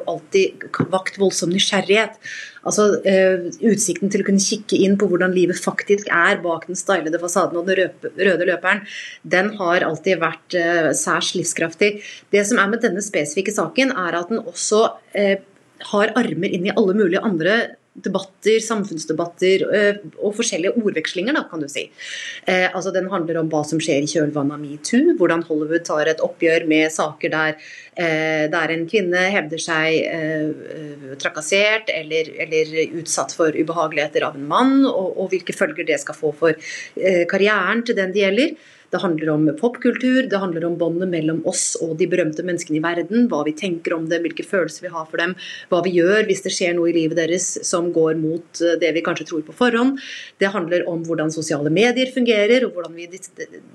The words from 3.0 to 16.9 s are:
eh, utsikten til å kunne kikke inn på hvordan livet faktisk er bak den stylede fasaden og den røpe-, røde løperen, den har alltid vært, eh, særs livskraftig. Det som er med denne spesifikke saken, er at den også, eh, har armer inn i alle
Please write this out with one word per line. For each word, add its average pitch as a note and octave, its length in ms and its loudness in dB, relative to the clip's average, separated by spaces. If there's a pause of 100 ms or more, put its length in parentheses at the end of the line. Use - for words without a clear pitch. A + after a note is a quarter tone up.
eh, F#3+ 460 4 (100)
utsikten G3+ 480 2
til G3 160 0
å - 60 -2
kunne G3 100 6
kikke G3 460 0
inn G3 100 6
på G3 160 2
hvordan F#3 240 2
livet F3+ 240 2
faktisk - 480 0
er F3+ 320 4
bak E3 300 -4
den F#3 100 -8
stylede E3+ 400 0
fasaden E3+ 400 0
og E3+ 80 -4
den F#3 140 2
røpe-, - 340 -4
røde F3+ 380 2
løperen, G3 320 0 (500)
den G3 240 2
har F3+ 240 2
alltid E3 400 0
vært, D#3+ 320 -4
eh, E3+ 400 2
særs E3+ 400 0
livskraftig. F3 600 -2 (340)
Det G3+ 160 4
som A#3 160 2
er G3 80 0
med A#3 160 0
denne G3 160 -2
spesifikke F#3 480 -4
saken, G#3+ 400 0
er F3 320 -2
at F3 80 -6
den A3+ 160 -2
også, G#3+ 460 0 (200)
eh, G3 300 0 (480)
har G#3+ 240 2
armer G3 320 0
inn F#3+ 240 -2
i - 60 0
alle G3 180 4